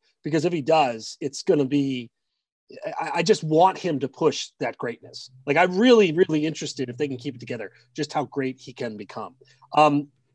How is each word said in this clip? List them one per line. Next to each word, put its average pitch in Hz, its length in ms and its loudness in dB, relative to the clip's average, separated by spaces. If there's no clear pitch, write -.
Because 151 220 -2
if 175 80 -2
he 160 100 -4
does, 127 580 0
it's - 220 -10
gonna 147 220 4
be, 135 440 -2
I, 160 160 -6
I 170 60 0
just 175 220 2
want 165 340 4
him 156 220 -4
to 131 80 -4
push - 400 -2
that 117 200 -6
greatness. - 500 -12
Like, 147 120 0
I'm 180 200 2
really, 220 340 6
really 156 360 0
interested, 143 420 -6
if 123 80 -12
they 147 100 -4
can 131 100 -8
keep 135 180 -12
it 127 40 -20
together, 117 320 -12
just 151 160 -8
how 147 140 -4
great 131 340 -6
he 127 140 -20
can 113 240 -8
become. 104 380 -14
Um, 147 340 4